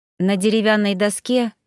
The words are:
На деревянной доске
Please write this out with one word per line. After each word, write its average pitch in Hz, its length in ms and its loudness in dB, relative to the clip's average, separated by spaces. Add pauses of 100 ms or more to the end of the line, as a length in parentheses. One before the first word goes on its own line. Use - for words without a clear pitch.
(180)
На 190 160 0
деревянной 208 640 2
доске 220 560 -2 (140)